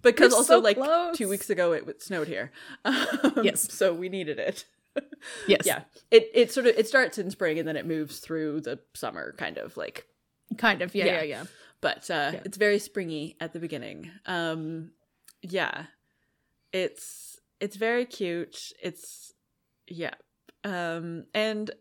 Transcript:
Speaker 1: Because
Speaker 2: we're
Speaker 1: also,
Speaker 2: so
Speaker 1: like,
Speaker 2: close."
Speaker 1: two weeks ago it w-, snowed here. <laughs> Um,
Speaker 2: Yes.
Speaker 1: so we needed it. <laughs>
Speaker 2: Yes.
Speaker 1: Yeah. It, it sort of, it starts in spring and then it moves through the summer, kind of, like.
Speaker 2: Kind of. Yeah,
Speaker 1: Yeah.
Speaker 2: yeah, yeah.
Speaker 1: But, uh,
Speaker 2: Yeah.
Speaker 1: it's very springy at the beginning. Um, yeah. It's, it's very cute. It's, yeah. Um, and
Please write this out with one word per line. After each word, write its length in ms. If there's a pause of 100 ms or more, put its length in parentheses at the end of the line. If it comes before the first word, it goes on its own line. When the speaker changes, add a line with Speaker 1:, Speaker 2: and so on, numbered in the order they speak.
Speaker 1:
Because 300
Speaker 2:
we're 60
Speaker 1:
also, 180
Speaker 2:
so 40
Speaker 1:
like, 180
Speaker 2:
close." 400
Speaker 1:
two 120
weeks 220
ago 220
it 80
w-, 180
snowed 280
here. 240 (160)
<laughs> 180
Um, 480 (100)
Speaker 2:
Yes. 280
Speaker 1:
so 220
we 160
needed 300
it. 260 (300)
<laughs> 100 (420)
Speaker 2:
Yes. 180
Speaker 1:
Yeah. 160 (300)
It, 220
it 180
sort 160
of, 100
it 100
starts 300
in 120
spring 300
and 80
then 80
it 100
moves 340
through 420
the 180 (140)
summer, 440
kind 200
of, 180
like. 300 (520)
Speaker 2:
Kind 240
of. 140
Yeah, 100
Speaker 1:
Yeah. 120
Speaker 2:
yeah, 60
yeah. 200 (380)
Speaker 1:
But, 280
uh, 260
Speaker 2:
Yeah. 100
Speaker 1:
it's 120
very 220
springy 640
at 120
the 60
beginning. 500 (160)
Um, 640 (500)
yeah. 460 (840)
It's, 680 (200)
it's 160
very 300
cute. 640 (100)
It's, 520 (540)
yeah. 260 (500)
Um, 680
and 480